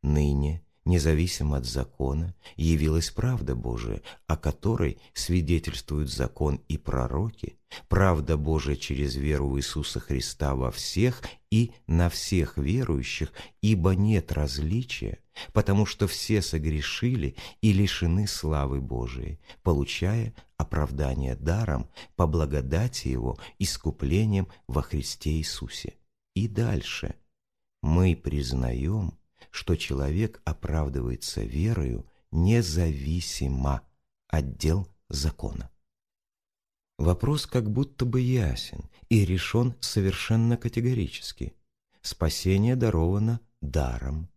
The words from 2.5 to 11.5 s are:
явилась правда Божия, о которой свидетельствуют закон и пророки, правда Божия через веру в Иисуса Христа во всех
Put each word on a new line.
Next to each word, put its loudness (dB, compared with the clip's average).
явилась 2
правда -2
Божия, -6
о 0
которой -2
свидетельствуют -2
закон -2
и -2
пророки, -4
правда 4
Божия 0
через -2
веру 0
в 0
Иисуса -4
Христа -2
во -2
всех -2